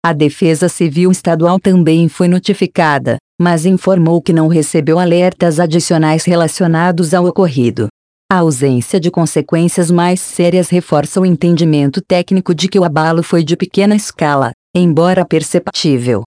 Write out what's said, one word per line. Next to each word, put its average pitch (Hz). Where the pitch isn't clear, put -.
A 170
Defesa 156
Civil 170
Estadual 175
também 170
foi 180
notificada, 165
mas 170
informou 180
que -
não 160
recebeu 160
alertas 175
adicionais 160
relacionados 170
ao 180
ocorrido. 127
A 185
ausência 139
de 170
consequências 170
mais 175
sérias 175
reforça 165
o 190
entendimento 160
técnico 180
de 165
que 196
o 185
abalo 160
foi 170
de 165
pequena 202
escala, 143
embora 175
perceptível. 139